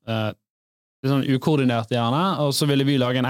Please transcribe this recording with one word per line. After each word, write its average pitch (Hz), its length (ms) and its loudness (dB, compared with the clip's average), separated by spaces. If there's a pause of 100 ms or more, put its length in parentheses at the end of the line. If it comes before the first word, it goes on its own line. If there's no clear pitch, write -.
eh, 110 220 -2 (760)
er 135 40 0
sånn 135 160 0
ukoordinert 131 640 0
gjerne, 127 520 0
og 143 120 0
så 151 160 0
ville 139 160 2
vi 139 140 2
lage 127 200 0
en 127 120 0